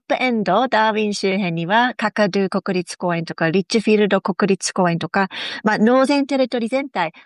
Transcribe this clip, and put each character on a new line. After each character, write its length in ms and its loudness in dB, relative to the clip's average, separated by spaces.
プ 100 -2
エ 140 -2
ン 140 0
ド、 240 2
ダ 220 2
ー 20 -2
ウ 20 -6
ィ 140 -2
ン 40 -4
周 220 -2
辺 160 -2
に 140 -4
は、 320 2
カ 140 -2
カ 180 0
ド 100 0
ゥ 80 2
国 320 -2
立 180 -8
公 160 -2
園 120 -4
と 100 -10
か、 140 0
リ 140 2
ッ 40 -20
チ 140 0
フ 100 2
ィ 20 6
ー 40 6
ル 100 4
ド 140 2
国 320 0
立 200 -4
公 160 2
園 100 0
と 100 -6
か、 180 0
ま 80 2
あ、 40 0
ノ 260 4
ー 20 2
ゼ 160 2
ン 60 -2
テ 100 -2
リ 100 2
ト 120 -4
リ 80 -2
ー 20 -12
全 200 -4
体、 220 -4